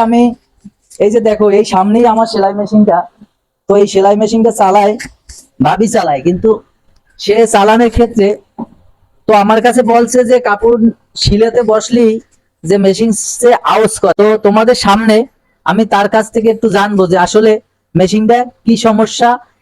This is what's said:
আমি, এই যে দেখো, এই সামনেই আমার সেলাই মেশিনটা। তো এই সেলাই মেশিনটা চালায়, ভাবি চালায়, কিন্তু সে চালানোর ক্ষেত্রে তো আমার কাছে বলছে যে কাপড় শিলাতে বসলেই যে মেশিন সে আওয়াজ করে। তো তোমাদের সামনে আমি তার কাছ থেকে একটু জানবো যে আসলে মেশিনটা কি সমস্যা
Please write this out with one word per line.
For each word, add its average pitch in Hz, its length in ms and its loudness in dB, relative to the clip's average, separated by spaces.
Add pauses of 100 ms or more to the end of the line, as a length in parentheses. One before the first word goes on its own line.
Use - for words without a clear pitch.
আমি, 233 160 0 (800)
এই 208 140 0
যে 233 60 2 (100)
দেখো, 208 200 0
এই 208 240 2
সামনেই 208 400 2
আমার 226 200 0
সেলাই 196 260 -2
মেশিনটা। 202 380 0 (720)
তো - 20 2 (100)
এই 202 60 2
সেলাই 196 340 0
মেশিনটা 220 300 0
চালায়, 202 420 0 (680)
ভাবি 190 340 0
চালায়, 147 320 -2
কিন্তু 180 220 0 (680)
সে 208 160 -2 (180)
চালানোর 220 420 2
ক্ষেত্রে 233 320 0 (1000)
তো 214 40 2 (120)
আমার 220 180 0
কাছে 240 220 0
বলছে 233 420 0
যে 247 140 2
কাপড় 226 380 0 (380)
শিলাতে 220 480 0
বসলেই 220 500 0 (500)
যে 170 140 0
মেশিন 196 340 0 (280)
সে 240 100 2 (240)
আওয়াজ 214 280 0
করে। 180 180 0
তো 208 60 2 (200)
তোমাদের 220 400 2
সামনে 214 300 2 (500)
আমি 208 200 0
তার 208 240 -2
কাছ 220 160 0 (100)
থেকে 226 200 -2
একটু 220 140 -2
জানবো 196 420 0
যে 185 140 2
আসলে 214 260 2 (440)
মেশিনটা 214 420 0 (280)
কি 226 120 2
সমস্যা 226 520 0 (320)